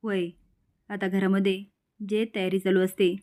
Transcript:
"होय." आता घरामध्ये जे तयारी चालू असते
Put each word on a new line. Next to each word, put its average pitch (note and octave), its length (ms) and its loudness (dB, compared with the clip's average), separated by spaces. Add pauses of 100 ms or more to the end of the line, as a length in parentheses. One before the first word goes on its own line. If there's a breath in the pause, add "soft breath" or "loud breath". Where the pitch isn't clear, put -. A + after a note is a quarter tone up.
"होय." G3 260 -4 (640)
आता G3 180 -4
घरामध्ये F#3+ 540 0 (380)
जे G#3+ 240 -2 (100)
तयारी F#3+ 240 -2
चालू F#3+ 220 2
असते F#3 420 2